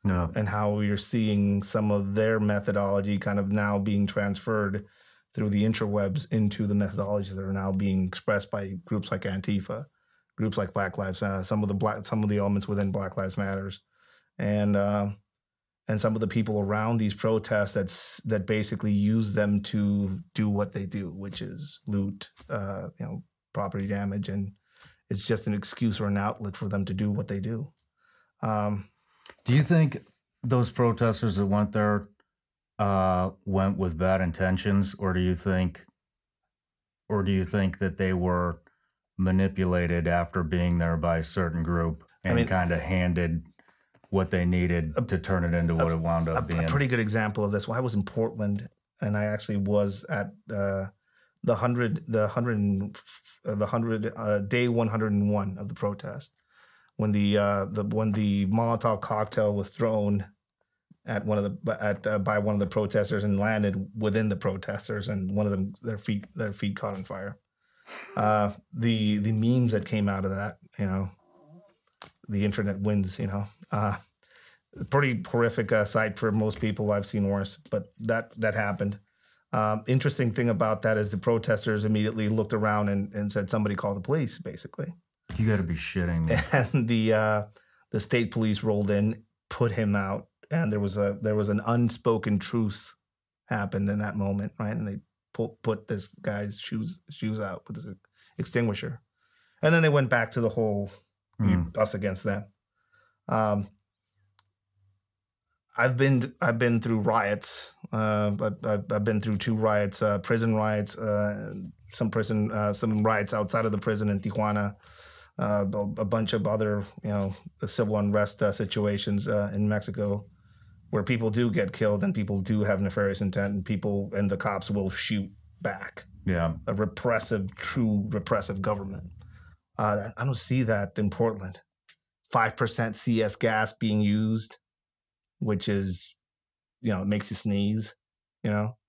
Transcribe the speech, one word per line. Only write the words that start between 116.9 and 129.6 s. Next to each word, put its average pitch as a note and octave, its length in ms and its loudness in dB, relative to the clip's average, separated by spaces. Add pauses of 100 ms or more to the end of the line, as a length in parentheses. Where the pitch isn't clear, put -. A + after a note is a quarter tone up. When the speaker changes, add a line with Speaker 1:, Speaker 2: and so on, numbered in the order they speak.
Speaker 2:
you G#2+ 60 -2
know, G2 260 -2 (300)
civil G#2+ 320 0
unrest, G#2 440 2
uh, G2+ 100 4
situations, G#2 760 0
uh, G#2 260 0
in G#2 140 2
Mexico, G#2 560 -2 (640)
where G#2 140 0
people A2+ 260 0
do A#2 220 2
get G2 220 0
killed G#2 320 0
and F#2+ 100 0
people G2+ 260 -2
do G#2 240 0
have G2+ 160 2
nefarious G2 400 0
intent, G2+ 320 0
and G2 120 -4
people G2+ 500 -2
and G2 160 2
the F#2+ 80 0
cops G2 320 -4
will G2+ 180 0
shoot G2+ 420 -4 (300)
back. - 460 -8 (180)
Speaker 1:
Yeah. E2 300 0 (120)
Speaker 2:
A G2+ 60 -2
repressive, G#2+ 840 -2
true G#2+ 540 0
repressive G2+ 540 -2
government. G2 480 -4 (680)